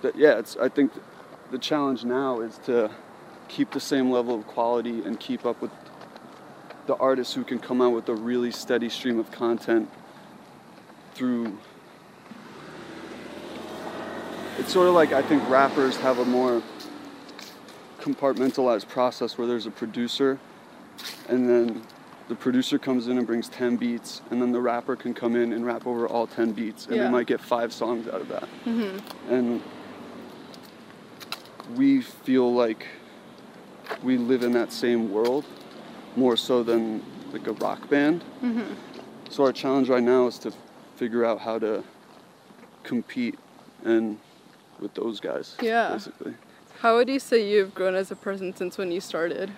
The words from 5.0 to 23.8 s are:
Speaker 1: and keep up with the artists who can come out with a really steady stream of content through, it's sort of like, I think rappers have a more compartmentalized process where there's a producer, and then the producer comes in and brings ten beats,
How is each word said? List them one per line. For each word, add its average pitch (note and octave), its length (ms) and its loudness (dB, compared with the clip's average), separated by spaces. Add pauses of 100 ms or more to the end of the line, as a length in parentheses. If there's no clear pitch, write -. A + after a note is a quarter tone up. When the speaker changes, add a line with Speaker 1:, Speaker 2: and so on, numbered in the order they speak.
Speaker 1:
and A2+ 160 -4
keep - 260 -6
up A#2+ 160 -2
with A2+ 100 -6 (1120)
the - 120 0
artists C3 360 2
who B2+ 100 -4
can A#2+ 160 -4
come B2+ 220 0
out B2 120 6
with A2+ 140 -2
a A#2+ 80 0
really A#2+ 360 -2
steady A#2 380 -2
stream A#2 300 -2
of G#2+ 120 -4
content A#2 580 2 (1300)
through, A#2 420 -2 (3000)
it's - 120 -2
sort F3+ 160 8
of F3+ 60 8
like, D#3+ 180 8
I C#3 100 4
think C3+ 280 2
rappers C3 480 4
have C3 220 2
a B2 60 2
more B2 360 2 (1400)
compartmentalized B2+ 880 2
process B2 500 0
where A#2+ 100 0
there's A#2+ 180 -2
a A2 60 -8
producer, B2 680 0 (880)
and B2 220 2
then A#2+ 320 4 (460)
the A#2+ 80 -6
producer B2+ 420 2
comes B2+ 300 0
in B2 100 2
and A#2+ 80 2
brings A2+ 220 -2
ten A#2+ 300 0
beats, A#2+ 440 -4 (100)